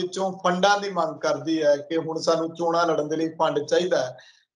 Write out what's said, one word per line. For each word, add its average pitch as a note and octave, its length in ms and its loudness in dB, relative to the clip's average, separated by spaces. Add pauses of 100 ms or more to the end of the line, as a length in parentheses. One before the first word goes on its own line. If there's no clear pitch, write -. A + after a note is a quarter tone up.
ਵਿੱਚੋਂ F#3 300 -4
ਫੰਡਾਂ F#3 480 2
ਦੀ G3 100 -6
ਮੰਗ D#3+ 300 -4
ਕਰਦੀ D#3 440 -2
ਹੈ D3 140 4
ਕਿ E3 200 -4
ਹੁਣ D#3+ 220 -4
ਸਾਨੂੰ E3 360 0
ਚੋਣਾਂ E3+ 320 2
ਲੜਨ D3+ 200 0
ਦੇ D#3 80 -2
ਲਈ D#3+ 140 0
ਫੰਡ D3+ 300 0
ਚਾਹੀਦਾ E3 460 0
ਹੈ, - 120 -10 (380)